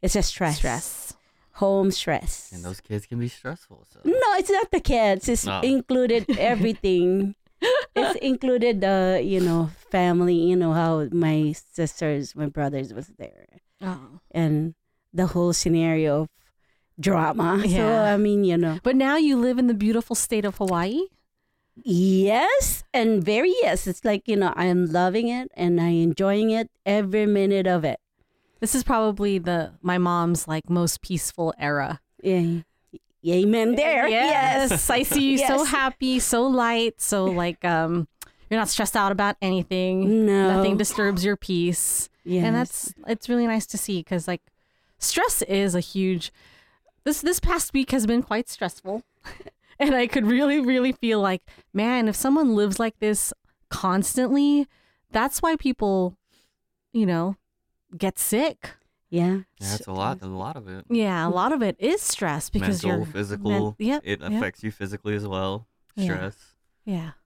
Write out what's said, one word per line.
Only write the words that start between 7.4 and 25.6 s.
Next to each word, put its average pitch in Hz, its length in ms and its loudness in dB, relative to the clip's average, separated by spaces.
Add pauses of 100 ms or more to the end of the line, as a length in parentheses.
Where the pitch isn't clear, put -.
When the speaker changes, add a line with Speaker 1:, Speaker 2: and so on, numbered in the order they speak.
Speaker 1:
It's - 240 0
included 247 640 0
the, 185 420 2
you 190 160 0
know, 165 300 0 (220)
family, 180 440 2
you 170 220 2
know, 165 160 2
how 160 400 0
my 156 400 2
sisters, 151 840 -6
my 151 120 -4
brothers 143 460 -4
was 139 140 -12 (100)
there. - 300 -20 (340)
Speaker 2:
Oh. 180 380 -10 (120)
Speaker 1:
And 160 420 0 (400)
the 180 140 0
whole 175 260 2
scenario 160 720 2
of 156 60 -8 (680)
drama. 170 640 2
Speaker 2:
Yeah. 196 140 2
Speaker 1:
So, 226 80 4 (280)
I 202 40 2
mean, 208 260 4
you 175 140 4
know. 165 260 0
Speaker 2:
But 254 140 2
now 269 180 2
you 302 220 2
live 240 220 0
in 254 80 2
the 233 100 2
beautiful 220 380 0
state 214 280 -2
of 202 140 -4
Hawaii? 196 500 -2 (680)
Speaker 1:
Yes, 202 1080 2 (100)
and 220 300 2
very 233 380 2
yes. - 260 0
It's 180 160 -8
like, 208 240 -2
you 220 80 0
know, 190 200 2
I 175 100 -2
am 180 260 2
loving 185 380 0
it 247 260 -6
and 175 240 2